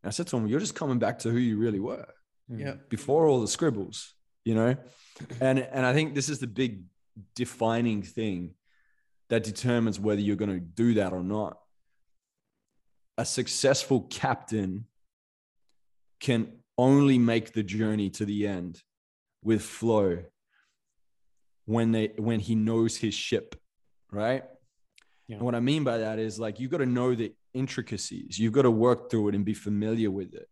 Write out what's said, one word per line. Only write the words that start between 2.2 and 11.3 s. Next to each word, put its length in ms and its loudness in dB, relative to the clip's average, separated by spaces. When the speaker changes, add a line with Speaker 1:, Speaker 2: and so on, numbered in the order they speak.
Speaker 2:
Mm. 80 -10
Speaker 3:
Yeah. 140 -8
Speaker 1:
before 380 2
all 140 6
the 60 0
scribbles," 680 -4
you 100 2
know? 200 4
And, 180 2
and 260 -2
I 80 4
think 220 0
this 120 -2
is 120 -6
the 80 -6
big 380 -4
defining 640 0
thing 540 -6
that 160 2
determines 560 0
whether 220 0
you're 220 0
gonna 160 -2
do 360 2
that 180 0
or 80 -6
not. 380 -4